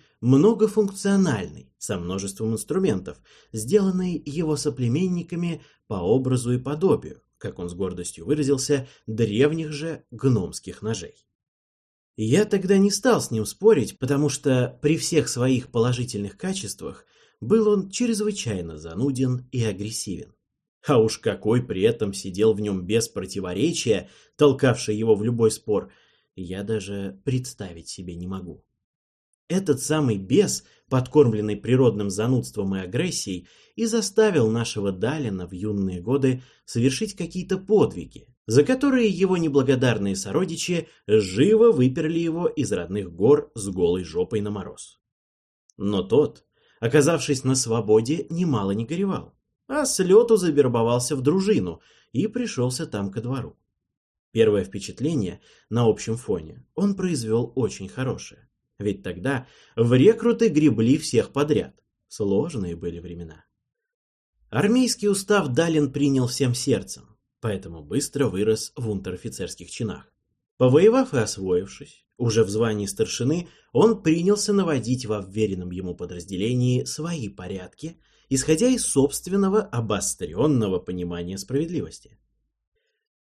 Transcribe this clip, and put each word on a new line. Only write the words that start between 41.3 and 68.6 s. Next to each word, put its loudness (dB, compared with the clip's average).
выперли 2
его 0
из -4
родных -4
гор 4
с -8
голой 0
жопой -4
на -6
мороз. -12
Но -2
тот, 0
оказавшись 2
на 2
свободе, 2
немало 0
не -2
горевал, -4
а -2
с -2
лету 6
завербовался 2
в -2
дружину 0
и 0
пришелся -4
там -6
ко -8
двору. -8
Первое 4
впечатление -6
на 2
общем 0
фоне -6
он 0
произвел -2
очень -2
хорошее, -8
ведь -6
тогда -6
в 2
рекруты 6
гребли 4
всех 0
подряд. 0
Сложные -2
были -10
времена. -16
Армейский 0
устав 2
Далин 2
принял 2
всем 0
сердцем, -4
поэтому -8
быстро -2
вырос -2